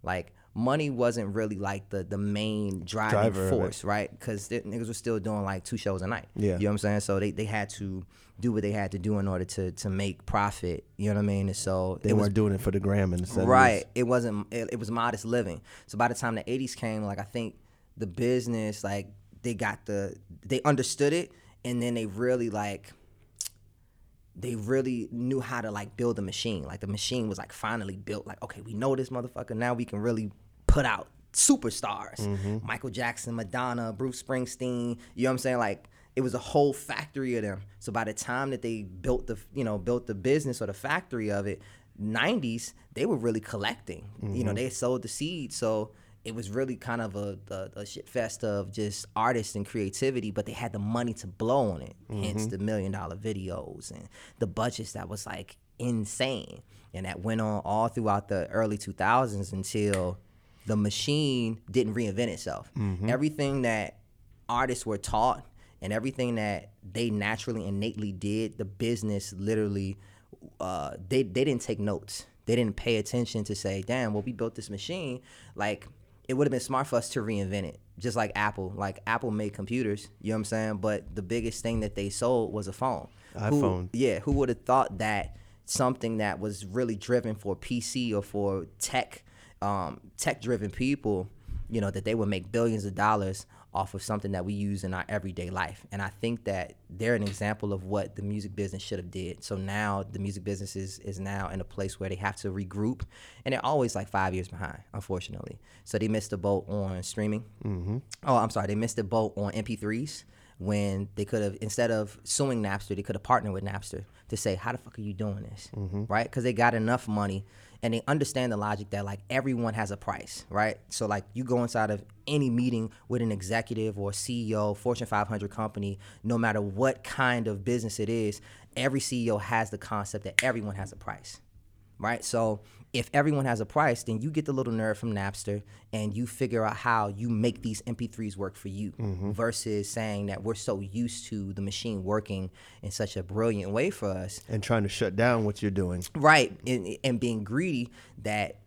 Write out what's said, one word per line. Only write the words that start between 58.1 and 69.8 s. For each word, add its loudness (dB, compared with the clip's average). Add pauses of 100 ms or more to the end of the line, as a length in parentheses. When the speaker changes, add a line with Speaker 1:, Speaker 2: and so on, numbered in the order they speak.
Speaker 1:
the 0
early 2
two -8
thousands 2
until 0 (480)
the 2
machine 2 (100)
didn't 2
reinvent 0
itself. -6
Speaker 2:
Mm-hmm. 0
Speaker 1:
Everything 2
that 0 (500)
artists 2
were 0
taught 2 (360)
and -2
everything 0
that -2 (220)
they 0
naturally, 0
innately -2
did, -2
the -4
business -2
literally, 0 (640)